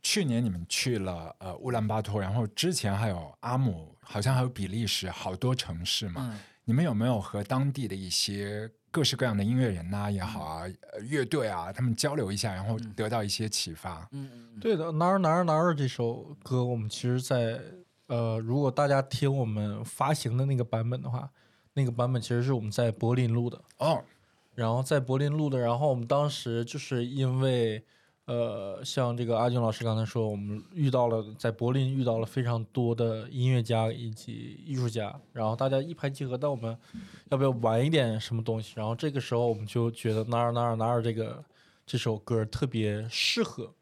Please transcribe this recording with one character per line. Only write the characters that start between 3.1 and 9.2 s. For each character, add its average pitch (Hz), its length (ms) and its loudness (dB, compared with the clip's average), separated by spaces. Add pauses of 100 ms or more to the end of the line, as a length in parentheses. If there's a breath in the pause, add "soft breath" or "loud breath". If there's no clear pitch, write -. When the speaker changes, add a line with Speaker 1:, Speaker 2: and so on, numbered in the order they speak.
Speaker 1:
阿 123 180 -2
姆， 92 440 0
好 - 180 -6
像 131 160 2
还 127 60 4
有 127 80 0
比 101 180 -6
利 110 180 -2
时， 95 240 -2
好 95 240 -6
多 120 220 0
城 85 300 -6
市 - 240 -2
嘛。 123 240 -6
Speaker 2:
嗯。 104 60 -12 (260 loud breath)
Speaker 1:
你 110 80 2
们 147 100 4
有 151 100 2
没 107 120 2
有 123 140 2
和 101 240 -4
当 135 280 0
地 131 160 -4
的 95 80 -6
一 95 140 -8
些 101 600 -4 (220)
各 160 120 2
式 135 120 2
各 131 100 2